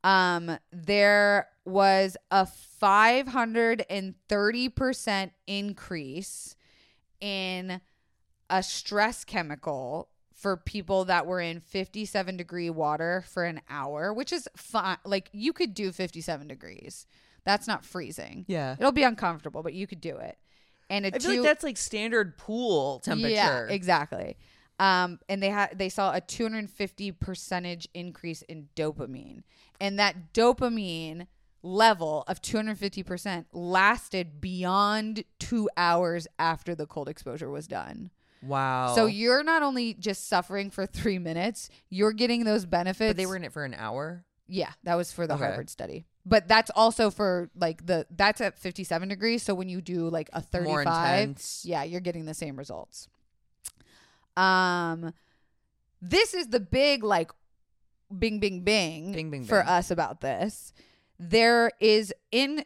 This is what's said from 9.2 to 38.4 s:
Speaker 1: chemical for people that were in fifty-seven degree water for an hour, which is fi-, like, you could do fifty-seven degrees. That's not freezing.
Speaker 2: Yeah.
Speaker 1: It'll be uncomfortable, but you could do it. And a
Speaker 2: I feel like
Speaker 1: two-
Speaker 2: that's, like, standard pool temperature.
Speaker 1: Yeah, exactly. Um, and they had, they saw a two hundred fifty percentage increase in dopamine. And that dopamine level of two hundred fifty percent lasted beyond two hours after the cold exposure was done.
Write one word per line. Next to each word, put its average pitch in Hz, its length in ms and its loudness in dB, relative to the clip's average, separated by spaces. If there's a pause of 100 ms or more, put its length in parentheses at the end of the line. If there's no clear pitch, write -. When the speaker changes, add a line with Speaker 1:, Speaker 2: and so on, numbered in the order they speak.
Speaker 1:
chemical 151 880 -6 (240)
for 190 240 -4
people 190 480 -2
that 175 200 2
were 180 140 -2
in 170 180 -4
fifty-seven 190 800 -6
degree 175 320 -6
water 160 580 -2
for 175 180 -4
an 165 260 -6
hour, 147 420 -6
which 240 180 -6
is 339 240 -6
fi-, 190 520 -4
like, 196 260 -4
you 233 220 -4
could 240 180 -2
do 190 180 -4
fifty-seven 165 580 -8
degrees. - 580 -18 (380)
That's 202 220 0
not 208 160 -4
freezing. - 640 -12
Speaker 2:
Yeah. 139 320 -4
Speaker 1:
It'll 262 140 4
be 277 120 4
uncomfortable, 170 580 -2
but 160 100 -6
you 190 140 -8
could 165 160 -16
do 156 160 -10
it. - 180 -12 (540)
And 202 160 -2
a 190 80 -2
Speaker 2:
I 254 40 -2
feel 320 120 0
like 247 80 4
Speaker 1:
two- 240 40 2
Speaker 2:
that's, 302 220 4
like, 254 140 -6
standard 214 580 -2
pool 180 640 0
temperature. 226 300 0
Speaker 1:
Yeah, 147 380 2
exactly. 165 680 0 (420)
Um, 180 500 2
and 196 140 -2
they 196 80 2
had, 202 280 -2
they 190 100 -2
saw 190 260 0
a 185 60 0
two - 240 -6
hundred 220 260 -6
fifty 196 420 -8
percentage 175 840 -6
increase 175 480 -10
in 151 320 -16
dopamine. 147 680 -6 (380)
And 202 180 -2
that 185 340 0
dopamine 202 920 0 (360)
level 175 640 4
of - 160 -6
two - 140 -4
hundred 214 220 -2
fifty 196 240 -6
percent 175 500 -6
lasted 180 880 2
beyond 202 840 0 (140)
two 220 380 -2
hours 170 500 2 (120)
after 165 360 -2
the 151 120 -6
cold 147 220 -8
exposure 143 400 -10
was 147 180 -10
done. 82 440 -10 (320)